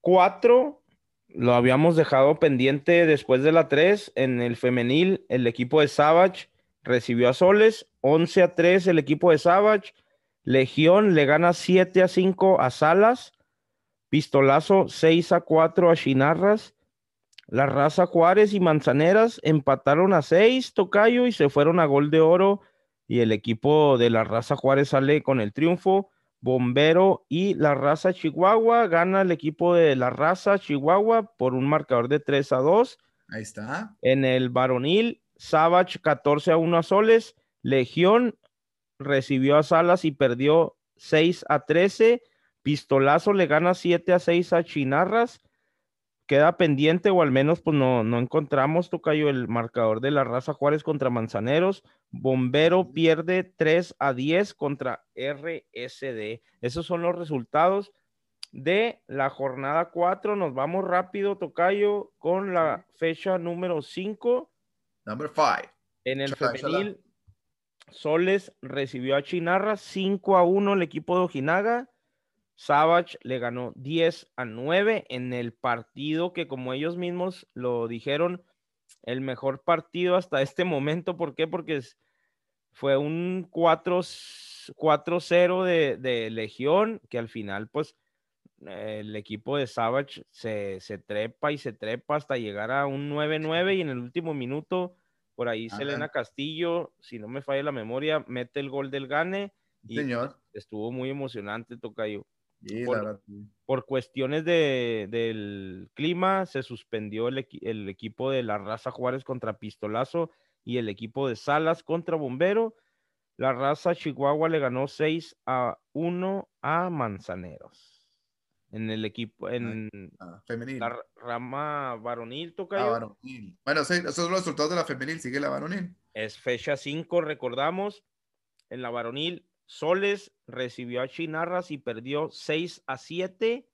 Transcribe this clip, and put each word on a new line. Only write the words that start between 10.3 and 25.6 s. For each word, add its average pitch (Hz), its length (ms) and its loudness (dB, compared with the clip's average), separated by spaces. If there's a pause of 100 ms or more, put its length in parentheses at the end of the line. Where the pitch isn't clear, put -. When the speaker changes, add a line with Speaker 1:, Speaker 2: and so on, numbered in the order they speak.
Speaker 1:
Legión 160 720 4
le 147 120 4
gana 165 260 4
siete 185 500 2
a 185 60 4
cinco 185 520 2
a 127 100 2
Salas. 196 640 2 (760)
Pistolazo 151 800 4
seis 165 420 2
a 170 100 4
cuatro 165 520 4
a 160 40 6
Chinarras. 160 760 0 (720)
La 135 200 0
Raza 143 400 2
Juárez 185 460 4
y 208 60 0
Manzaneras 170 880 4
empataron 151 680 2
a 165 100 4
seis, 226 520 4
tocayo, 226 540 4
y 233 40 0
se 143 180 2
fueron 156 280 4
a 170 60 4
gol 147 260 2
de 160 100 4
oro. 185 420 4 (440)
Y 120 140 0
el 113 100 2
equipo 135 680 4
de 120 140 4
la 113 140 2
Raza 113 320 -2
Juárez 135 320 2
sale 143 340 2
con 135 180 0
el 104 120 -2
triunfo. 180 580 0 (300)